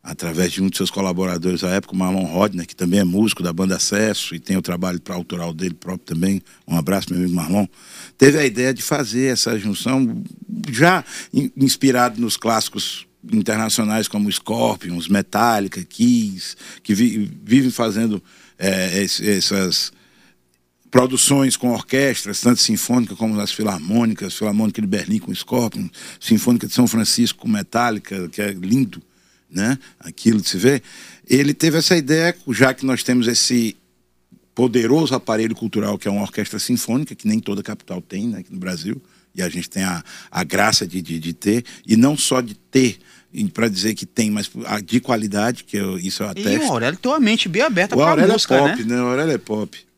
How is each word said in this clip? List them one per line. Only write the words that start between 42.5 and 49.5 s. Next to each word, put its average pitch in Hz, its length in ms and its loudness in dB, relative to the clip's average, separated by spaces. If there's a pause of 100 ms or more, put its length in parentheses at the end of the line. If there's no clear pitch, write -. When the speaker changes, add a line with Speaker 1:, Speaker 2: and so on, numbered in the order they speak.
Speaker 1:
ter, 127 440 2 (340)
e 107 160 -4
pra 113 200 0
dizer 101 260 -2
que - 120 -10
tem, 110 240 0
mas 104 180 -2 (180)
a, 107 140 -4
de 113 200 0
qualidade, 110 640 -2
que - 120 -8
eu, 95 220 -2
isso 92 240 -6
eu 104 60 -4
Speaker 2:
E - 20 -8
Speaker 1:
atesto. 262 380 0
Speaker 2:
o 156 40 0
Aurélio 135 260 -2
tem 254 120 -2
uma 311 100 0
mente 226 280 2
bem 185 140 0
aberta 190 340 0
Speaker 1:
O - 20 4
Speaker 2:
pra 156 120 6
Speaker 1:
Aurélio 190 220 6
Speaker 2:
música, 208 220 2
Speaker 1:
é 131 40 6
pop, 143 260 2
Speaker 2:
né? 120 100 -2
Speaker 1:
né? 123 80 0
O 123 40 0
Aurélio 143 260 0
é 117 60 -2
pop. 107 400 -8 (200)